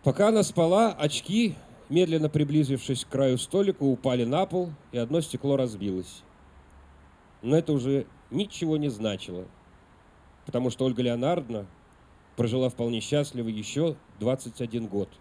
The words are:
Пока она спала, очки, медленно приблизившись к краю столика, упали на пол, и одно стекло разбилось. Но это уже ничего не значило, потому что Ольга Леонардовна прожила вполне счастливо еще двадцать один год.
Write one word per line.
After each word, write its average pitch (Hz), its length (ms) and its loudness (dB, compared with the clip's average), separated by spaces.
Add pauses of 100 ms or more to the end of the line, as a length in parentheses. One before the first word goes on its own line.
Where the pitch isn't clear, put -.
Пока 202 260 4
она 220 140 4
спала, 185 500 4
очки, 170 600 0 (340)
медленно 160 400 4
приблизившись 143 760 0
к - 40 -20
краю 131 280 2
столика, 190 460 0
упали 127 420 2
на 151 200 2
пол, 180 260 -4 (200)
и 123 60 -4
одно 123 240 0
стекло 139 340 -2
разбилось. 101 680 -4 (1160)
Но 127 140 2
это 156 180 2
уже 135 320 0 (260)
ничего 160 460 -2
не 147 120 -2
значило, 101 560 -6 (1000)
потому 123 240 -2
что 131 160 -2
Ольга 123 160 0
Леонардовна 120 680 -2 (680)
прожила 123 340 2
вполне 117 300 -2
счастливо 135 480 -2
еще 127 480 -2 (240)
двадцать 123 420 -2
один 113 260 -4
год. 98 220 -4 (120)